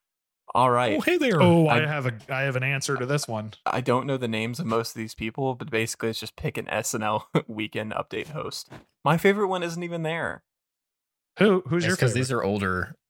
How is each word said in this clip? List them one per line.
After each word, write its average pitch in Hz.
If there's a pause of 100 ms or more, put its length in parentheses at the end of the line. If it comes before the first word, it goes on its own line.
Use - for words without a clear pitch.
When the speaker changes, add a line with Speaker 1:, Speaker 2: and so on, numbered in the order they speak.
(540)
Speaker 1:
All 127
right. 123
Speaker 2:
Oh, 269
hey 349
there. 226
Speaker 3:
Oh, 170
I 151
Speaker 1:
I 156
Speaker 3:
have 147
a, 120 (160)
I 135
have 135
an 127
answer 135
to 123
this 143
one. 107 (140)
Speaker 1:
I -
don't 127
know 139
the 127
names 110
of 180
most 113
of -
these 110
people, 131
but 123
basically 113
it's 113
just -
pick -
an 113
S -
N 110
L 107 (100)
<laughs> -
Weekend 107
Update -
host. - (340)
My 160
favorite 202
one 185
isn't 170
even 170
there. 156 (960)
Speaker 3:
Who? 185
Who's 170
Speaker 2:
It's 170
Speaker 3:
your 185
Speaker 2:
'cause 127
Speaker 3:
favorite? 104
Speaker 2:
these 131
are 120
older, 95 (140)